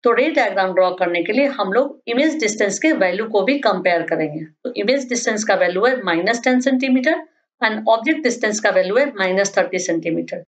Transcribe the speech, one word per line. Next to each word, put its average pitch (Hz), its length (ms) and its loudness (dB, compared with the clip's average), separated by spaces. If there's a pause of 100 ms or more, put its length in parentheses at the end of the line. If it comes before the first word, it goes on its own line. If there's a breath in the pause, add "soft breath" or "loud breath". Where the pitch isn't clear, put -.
तो 240 80 4
रे 254 180 2
डायग्राम 196 440 0
ड्रॉ 185 200 4
करने 175 300 0
के 208 80 -4
लिए 269 140 4 (120)
हम 190 140 -2
लोग 277 360 0
इमेज 277 320 0
डिस्टेंस 208 380 -2
के 311 140 2
वैल्यू 202 360 0
को 214 140 2
भी 269 160 2
कंपेयर 180 440 0
करेंगे। 156 420 -4
तो - 320 -12
इमेज 247 320 0
डिस्टेंस 220 360 -4
का 208 100 2
वैल्यू 180 320 0
है 254 180 2
माइनस 185 400 0
टेन 254 160 4
सेंटीमीटर 262 600 0 (380 soft breath)
and 220 300 -2
object 262 340 0
distance 220 360 -2
का 208 140 2
वैल्यू 185 220 2
है 269 80 4 (140)
माइनस 190 380 0
थर्टी 180 220 0
सेंटीमीटर 165 640 -4 (140)